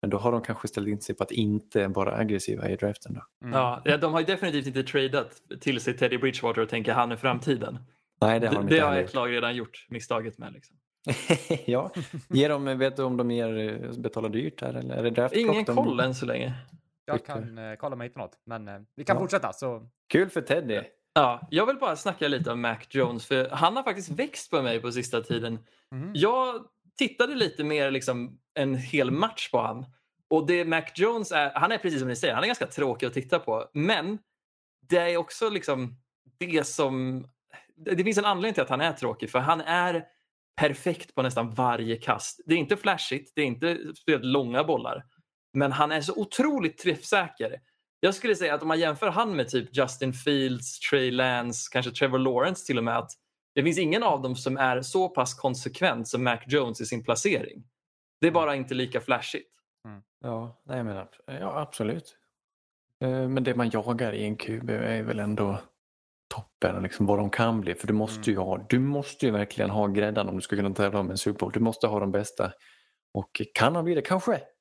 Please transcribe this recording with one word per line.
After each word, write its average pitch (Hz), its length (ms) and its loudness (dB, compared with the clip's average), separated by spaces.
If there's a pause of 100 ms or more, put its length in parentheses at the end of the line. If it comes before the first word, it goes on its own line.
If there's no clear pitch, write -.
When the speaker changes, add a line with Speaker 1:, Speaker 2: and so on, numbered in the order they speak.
Speaker 1:
Men 104 80 0
då 104 80 2
har 117 140 2
de 117 100 0
kanske 110 260 -6
ställt 104 200 -4
in 104 120 -2
sig - 160 -6
på - 60 -2
att - 80 -4
inte 104 580 0
vara 98 280 0
aggressiva 107 520 -2
i 95 80 0
draften - 380 -4
då. - 60 -10 (240)
Speaker 2:
Mm. 123 140 -2
Speaker 3:
Ja, 123 260 0
ja, 147 120 4
de 156 160 0
har 165 80 2
ju 160 60 0
definitivt 170 400 0
inte 135 160 -2
tradat 135 600 0 (180)
till 127 200 0
sig 120 160 -2
Teddy 123 220 2
Bridgewater 117 440 0
och 110 60 0
tänker 113 240 0
han 120 200 2
är 113 40 -4
framtiden. 127 640 0 (420)
Speaker 1:
Nej, 113 200 6
det 117 60 2
har 107 80 2
Speaker 3:
D-, 110 40 0
Speaker 1:
de - 40 0
inte - 120 6
Speaker 3:
det 160 60 8
har 147 80 4
Speaker 1:
heller 139 160 2
Speaker 3:
ett - 100 -10
lag 123 180 0
redan 120 240 -2
gjort - 320 -10
misstaget 113 500 -4
med, 123 140 -12
liksom. - 240 -20 (400)
Speaker 1:
<laughs> - 500 0
Ja, 135 260 0 (360)
ge 139 200 6
dem, 139 300 0
vet 135 180 2
du 139 60 -2
om 127 140 0
de 120 100 2
mer, 117 320 0
eh, 107 400 -6
betalar 113 300 -4
dyrt 123 320 -4
här, 127 140 -6
eller 123 220 -6
är 117 60 -2
det 120 80 2
draftblock 123 320 2 (120)
Speaker 3:
Ingen 214 100 0
Speaker 1:
de 233 120 0
Speaker 3:
koll 135 240 2
än 127 140 2
så 127 120 -6
länge. 123 280 -2 (500)
Speaker 2:
Jag 143 160 -2
Speaker 1:
skickar? 143 140 -12
Speaker 2:
kan, 113 240 -8
eh, 110 180 -10
kolla 139 200 -6
mig 120 100 -8
inte 120 120 -14
något, 101 280 -12
men, 113 220 -10
eh, 101 120 -14 (160)
vi 143 80 -12
kan - 120 4
Speaker 1:
Ja. 135 40 0
Speaker 2:
fortsätta, 185 320 0
så 117 360 -6 (200)
Speaker 1:
Kul 185 220 4
för 170 100 -2
Teddy. 135 400 0 (320)
Speaker 3:
Ja, 123 380 4
jag 180 160 4
vill 269 100 2
bara 226 200 0
snacka 160 320 -2
lite 131 240 0
om 120 80 -2
Mac 117 180 0 (120)
Jones, 120 360 0
för 131 220 2
han 170 280 2
har 269 60 -2
faktiskt 190 280 -4
växt 233 400 -6
på 151 120 2
mig 117 180 0
på 120 120 -4
sista 120 280 -2
tiden. 117 380 -4 (360)
Speaker 2:
Mhm. 156 200 -8
Speaker 3:
Jag 240 500 2 (340)
tittade 254 360 2
lite 180 300 0
mer, 147 260 2
liksom, 127 500 -4 (140)
en 139 200 0
hel 127 360 0
match 190 400 0
på 120 100 4
han. 113 240 -4 (460)
Och 160 160 4
det 175 180 2
Mac 165 180 0 (120)
Jones 214 380 0
är, 147 220 2
han 170 180 4
är 220 60 -2
precis 160 220 0
som 127 80 -2
ni 123 80 -2
säger, 127 180 0
han 123 80 2
är 190 40 2
ganska 240 200 -2
tråkig 131 400 -2
att 117 80 -2
titta 135 240 0
på. 113 360 -2
Men 180 440 0 (720)
det 175 100 4
är 175 180 2
också, 170 320 -2
liksom, 135 480 -2 (420)
det 160 280 0
som... 131 600 -2 (500)
Det, 185 180 -2
det 180 100 0
finns 202 140 2
en 202 60 0
anledning 202 300 0
till 147 80 2
att 127 80 -2
han 135 100 0
är 160 120 2
tråkig, 113 380 -4
för - 80 2
han 156 220 4
är 170 440 2 (560)
perfekt - 540 0
på 131 80 0
nästan 120 320 0
varje 113 420 0
kast. - 500 -4
Det 156 80 4
är 175 40 2
inte 165 180 2
flashigt, 160 580 -2
det 151 80 0
är 143 40 2
inte 135 320 -2 (160)
speciellt 139 300 0
långa 131 400 2
bollar. 139 400 -2 (480)
Men 135 200 2
han 147 200 2
är 156 80 0
så 156 160 -4
otroligt 214 600 0
träffsäker. 170 840 0 (400)
Jag 190 140 4
skulle 214 220 2
säga 165 180 2
att 143 80 -2
om 160 60 -2
man 160 120 4
jämför 160 300 2
han 202 260 0
med 123 120 0
typ 123 280 -2
Justin 131 360 0
Fields, 131 680 -2 (100)
Trey 131 200 4
Lance, 123 600 0
kanske 123 200 0
Trevor 131 260 2
Lawrence 131 480 2
till 123 120 0
och 117 60 0
med, 117 140 0
att - 120 -6 (440)
det 139 80 2
finns 160 160 2
ingen 185 240 2
av 156 200 2
dem 127 140 -2
som 135 200 -2
är 131 260 2
så 185 260 2
pass 127 260 0
konsekvent 127 760 -2
som 123 160 -2
Mac 120 220 2
Jones 127 340 0
i 113 60 -6
sin 120 180 -6
placering. - 600 0 (560)
Det 160 60 4
är 170 40 8
Speaker 2:
Mm. 165 40 -6
Speaker 3:
bara 156 220 4
inte 131 180 -4
lika 127 260 -2
flashigt. - 500 -2 (380)
Speaker 2:
Mm. 104 140 -16 (180)
Speaker 1:
Ja, 117 460 -8
nej, 127 180 -6
men 104 120 -6
ab-, 95 180 -14 (120)
ja, 156 340 -6
absolut. 143 560 -6 (880)
Eh, 131 240 0
men 131 160 0
det 123 100 2
man 120 160 2
jagar 113 420 0
i 107 120 -4
en 107 120 -2
Q 113 280 -6
B 117 100 -2
är 113 280 -2
väl 113 160 -4
ändå 104 400 0 (760)
toppen - 420 -4
och 95 60 -4
liksom 98 240 -2
vad 101 120 4
de 104 120 0
kan 113 300 2
bli. 90 140 -2
För - 120 -10
du 110 60 2
måste 107 380 0
Speaker 2:
Mm. - 0 -
Speaker 1:
ju 101 60 2 (100)
ha, 95 220 -4
du 123 100 4
måste 139 480 0
ju 113 60 4
verkligen 104 380 0
ha 104 160 2
gräddan 104 420 2
om 95 60 -4
du 95 60 -4
ska - 160 -4
kunna 101 180 0
tävla 101 260 2
om 95 100 -2
en 98 80 -4
Super 104 200 -2
Bowl. 95 140 -2
Du 107 80 0
måste 113 260 2
ha 107 140 2
de 98 120 0
bästa. 98 400 -2 (640)
Och - 280 -6 (120)
kan 131 220 4
han 165 80 0
bli 170 100 2
det? 151 80 2
Kanske. 185 300 0 (280)